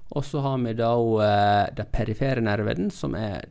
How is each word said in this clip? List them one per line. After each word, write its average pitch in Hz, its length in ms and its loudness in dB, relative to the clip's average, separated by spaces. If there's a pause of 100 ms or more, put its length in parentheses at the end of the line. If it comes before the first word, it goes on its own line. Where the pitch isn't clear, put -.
(120)
Og 139 100 -4
så 147 180 -4
har 135 180 -2
vi 120 160 -2
da, 117 200 0
eh, 104 800 4
det 104 160 -6
perifere 117 500 0
nerveden, 110 520 0
som 131 240 -6
er 104 340 -6